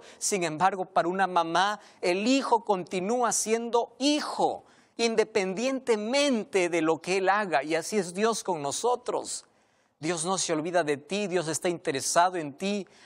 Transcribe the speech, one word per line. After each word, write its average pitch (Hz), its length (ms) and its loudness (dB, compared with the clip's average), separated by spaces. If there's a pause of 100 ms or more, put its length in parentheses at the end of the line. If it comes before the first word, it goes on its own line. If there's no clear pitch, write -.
(200)
Sin 190 240 -2
embargo, 180 420 0
para 170 220 0
una 190 180 0
mamá, 180 540 0 (200)
el 190 280 0
hijo 254 360 2
continúa 202 680 0
siendo 233 680 -2
hijo, 254 680 0 (320)
independientemente 220 1700 0
de 165 140 2
lo 160 180 2
que 185 160 -2
él 190 100 0
haga. 190 360 2
Y 151 100 -4
así 165 240 -2
es 175 160 -2
Dios 214 300 0
con 170 180 -4
nosotros. 156 840 -4 (540)
Dios 165 260 -4
no 185 120 0
se - 160 -2
olvida 165 300 2
de 147 140 0
ti, 196 280 -4
Dios 170 220 -2
está 160 220 -2
interesado 170 640 0
en 151 180 -6
ti. 196 340 -4 (180)